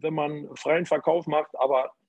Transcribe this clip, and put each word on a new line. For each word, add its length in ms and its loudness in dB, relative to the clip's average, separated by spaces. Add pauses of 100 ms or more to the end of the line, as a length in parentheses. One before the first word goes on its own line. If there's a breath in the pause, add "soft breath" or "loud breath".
wenn 120 -4
man 440 -4
freien 280 0
Verkauf 420 2
macht, 300 -2
aber, 360 2 (160)